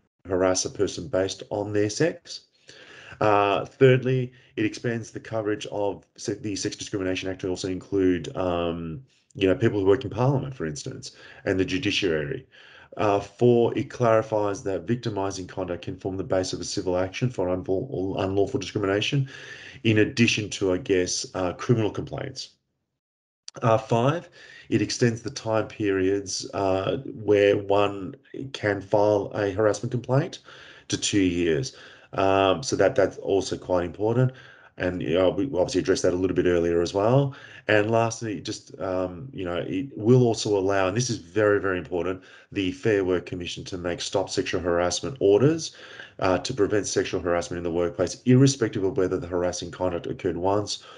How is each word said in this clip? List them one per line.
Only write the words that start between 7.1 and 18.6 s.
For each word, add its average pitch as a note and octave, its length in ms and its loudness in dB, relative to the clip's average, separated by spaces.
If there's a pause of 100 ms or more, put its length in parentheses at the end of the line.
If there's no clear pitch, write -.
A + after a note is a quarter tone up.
Act F#2 120 -8
to G2+ 60 -2
also F#2 220 -4
include, F#2 640 0
um, E2+ 640 -4 (340)
you G2 120 0
know, F#2 80 4
people G#2 240 0
who F#2+ 60 0
work G2 180 4
in G2+ 60 -8
Parliament, A#2+ 440 -2
for - 120 -8
instance, - 480 -10 (320)
and G2 120 0
the F#2+ 60 2
judiciary. F2+ 800 -2 (520)
Uh, G2+ 240 2
four, A#2+ 560 4
it - 120 -4
clarifies A2 760 0
that F#2 220 -4
victimising G2 640 -4
conduct F2+ 380 -6
can G2 100 -8
form F#2+ 220 -6
the F#2+ 60 -4
basis F#2 300 -2
of E2+ 80 -6
a E2+ 40 -8
civil F2+ 320 -2
action F#2+ 320 -2
for F#2+ 200 -4
unlawful, F#2 680 -4
unlawful G2 400 0
discrimination, G#2 680 0 (560)